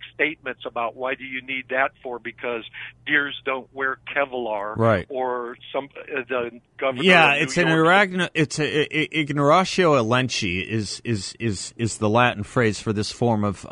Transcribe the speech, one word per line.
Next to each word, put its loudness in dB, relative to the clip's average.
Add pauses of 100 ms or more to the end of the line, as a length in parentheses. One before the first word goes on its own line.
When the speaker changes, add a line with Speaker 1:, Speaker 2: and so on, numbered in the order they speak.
(140)
Speaker 1:
statements -4
about, -4
"Why -4
do -14
you -10
need -8
that 0 (100)
for? -8
Because -8 (420)
deers 0 (100)
don't -4
wear -4 (180)
Kevlar." -2
Speaker 2:
Right. 2
Speaker 1:
Or -4 (140)
some, -4
uh, -8
the -4 (180)
governor 0
Speaker 2:
Yeah, 6
Speaker 1:
of -2
New 2
Speaker 2:
it's -4
an 2
Speaker 1:
York 4
Speaker 2:
arachno-, 2
it's -2
a, 0
I-, 0
I-, -2
Ignacio 4
Alenchi 0
is, -4
is, -4
is, -4
is -2
the 2
Latin 2
phrase 0
for -2
this -4
form 0
of, -4